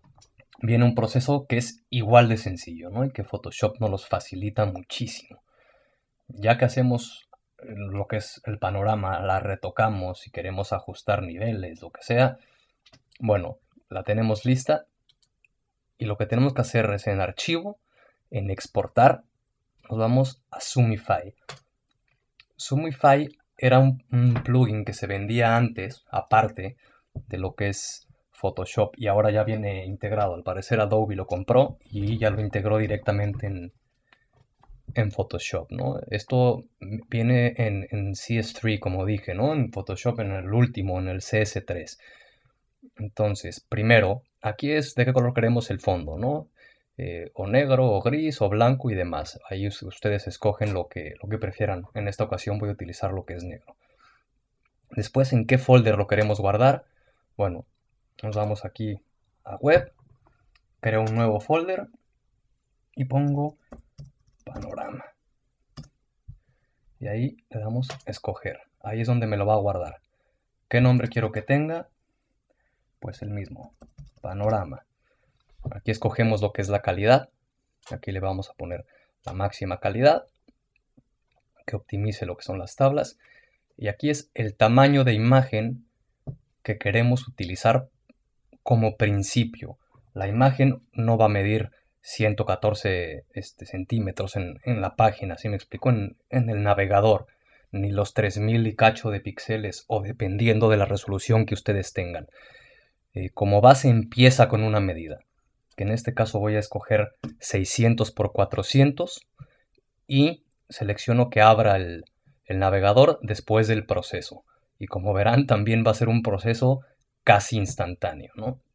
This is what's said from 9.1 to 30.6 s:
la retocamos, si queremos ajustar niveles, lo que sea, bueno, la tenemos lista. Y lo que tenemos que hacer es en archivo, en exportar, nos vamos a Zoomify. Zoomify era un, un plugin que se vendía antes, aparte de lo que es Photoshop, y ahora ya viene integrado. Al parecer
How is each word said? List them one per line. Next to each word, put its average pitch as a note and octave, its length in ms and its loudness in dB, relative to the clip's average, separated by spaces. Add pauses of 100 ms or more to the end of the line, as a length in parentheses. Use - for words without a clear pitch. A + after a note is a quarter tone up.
la F#2+ 220 -2
retocamos, G2 800 -4
si - 100 -20
queremos F#2+ 400 -8
ajustar G2 520 -4
niveles, F2+ 580 -8
lo E2+ 100 -18
que - 120 -20
sea, B2+ 340 2 (840)
bueno, G2+ 380 0 (320)
la F#2 140 -8
tenemos A2 420 0
lista. C3 400 0 (1120)
Y A#2 60 -4
lo G#2+ 100 -2
que G#2+ 120 -2
tenemos C3 260 2
que A#2+ 80 0
hacer A2+ 300 0
es G2+ 160 -4
en G2 120 0
archivo, E3 600 -4 (500)
en G2 220 -6
exportar, - 720 2 (640)
nos A2+ 80 -6
vamos B2 540 0
a - 100 -14
Zoomify. G#2 720 0 (1200)
Zoomify C#3+ 760 2 (280)
era C3 220 6
un, C3+ 320 4
un B2 320 4
plugin A2 420 2
que G2+ 80 -6
se - 140 -8
vendía A2+ 500 0
antes, A#2 540 -2
aparte G#2 640 0 (380)
de - 240 -10
lo F#2 160 -6
que G2+ 140 -2
es - 380 -10 (220)
Photoshop, G2 640 -4
y A2 120 -6
ahora G#2 240 4
ya G#2+ 120 2
viene G#2 420 -4
integrado. G2+ 500 -4
Al F2 80 -12
parecer F#2+ 380 -2